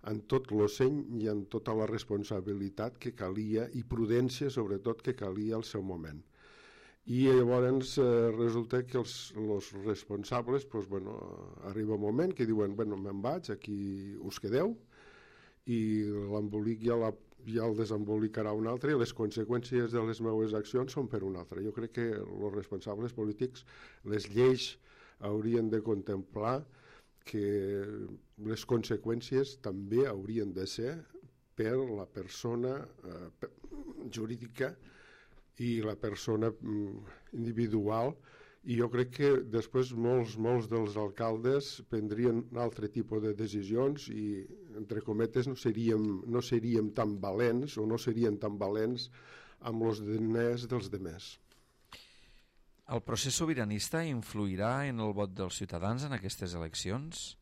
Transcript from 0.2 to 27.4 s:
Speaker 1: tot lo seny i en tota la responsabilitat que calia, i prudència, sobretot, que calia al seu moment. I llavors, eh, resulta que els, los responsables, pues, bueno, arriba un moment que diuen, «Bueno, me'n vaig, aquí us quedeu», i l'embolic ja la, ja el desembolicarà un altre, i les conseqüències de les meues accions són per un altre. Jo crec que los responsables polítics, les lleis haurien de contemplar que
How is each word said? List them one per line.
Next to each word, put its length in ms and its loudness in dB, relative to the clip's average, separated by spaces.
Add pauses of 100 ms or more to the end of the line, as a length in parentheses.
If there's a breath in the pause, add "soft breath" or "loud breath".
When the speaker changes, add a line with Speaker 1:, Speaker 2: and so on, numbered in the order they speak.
Speaker 1:
tot 240 2
lo 160 6
seny 300 4 (180)
i 140 2
en 180 -2
tota 240 -2
la 140 2
responsabilitat 1120 -2
que 160 -6
calia, 560 0
i 100 -4
prudència, 680 2
sobretot, 500 0
que 160 -2
calia 400 -2
al 80 -6
seu 160 -4
moment. 400 -8 (840 loud breath)
I 180 4
llavors, 720 6
eh, 340 6
resulta 540 2
que 140 0
els, 140 -4 (220)
los 360 -2 (140)
responsables, 800 -2
pues, 220 -4
bueno, 280 -6 (480)
arriba 320 -2
un 60 0
moment 320 2
que 120 0
diuen, 300 2
«Bueno, 220 -2
me'n 240 -6
vaig, 300 -4
aquí 720 -6
us 180 -8
quedeu», 360 2 (920 loud breath)
i 140 0 (260)
l'embolic 800 -2
ja 120 4
la, 120 2 (360)
ja 200 0
el 120 2
desembolicarà 760 0
un 140 0
altre, 260 0
i 60 4
les 140 2
conseqüències 800 0
de 120 2
les 160 -2
meues 320 2
accions 400 0
són 140 -2
per 160 -2
un 140 -2
altre. 260 -8
Jo 100 -2
crec 240 -6
que 160 0
los 400 -4
responsables 600 -4
polítics, 520 -2 (400 loud breath)
les 240 -2
lleis 460 4 (440 loud breath)
haurien 500 2
de 120 2
contemplar 800 0 (680 loud breath)
que 200 -2 (1000)